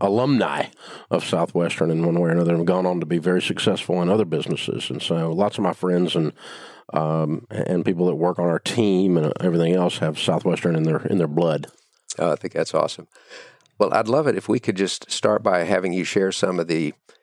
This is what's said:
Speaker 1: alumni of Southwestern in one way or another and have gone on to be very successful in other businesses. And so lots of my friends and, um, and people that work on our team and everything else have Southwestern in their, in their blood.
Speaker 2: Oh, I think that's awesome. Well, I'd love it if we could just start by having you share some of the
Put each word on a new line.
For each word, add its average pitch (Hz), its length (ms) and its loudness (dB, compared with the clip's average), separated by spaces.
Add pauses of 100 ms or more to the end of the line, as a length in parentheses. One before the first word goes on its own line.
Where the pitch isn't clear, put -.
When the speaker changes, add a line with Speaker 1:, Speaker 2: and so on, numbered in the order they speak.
Speaker 1:
alumni 104 640 2 (460)
of 87 120 0
Southwestern 82 680 0
in 82 120 0
one 85 160 2
way 85 100 2
or - 20 2
another 85 180 2
and 85 120 2
have 85 40 0
gone 90 220 2
on 90 120 0
to 80 60 -4
be 85 140 0
very 90 200 2
successful - 640 -2
in 87 80 2
other 104 160 4
businesses. - 640 -4
And - 100 -6
so 82 320 -2
lots 101 280 -2
of 107 40 0
my 87 100 0
friends 90 420 0
and, 80 180 0 (580)
um, 78 600 -2
and - 340 -2
people 90 220 0
that 82 80 0
work 85 240 0
on 87 100 2
our 80 80 2
team 95 580 2
and 78 160 2 (100)
everything 85 340 2
else 90 240 0
have 78 180 -2
Southwestern 85 580 0
in 80 100 0
their, 78 200 0
in 98 140 0
their 82 80 0
blood. 76 400 0 (500)
Speaker 2:
Oh, 85 140 0
I 76 40 0
think - 180 -8
that's 80 200 -4
awesome. 80 340 -2 (680)
Well, 101 160 2
I'd 110 140 2
love 143 180 2
it 151 100 2
if - 140 -4
we 123 100 2
could 110 160 -4
just - 360 -2
start 107 320 0
by 90 220 2
having 92 280 0
you 90 100 0
share 95 280 0
some 90 280 0
of 82 80 -2
the 80 280 0 (280)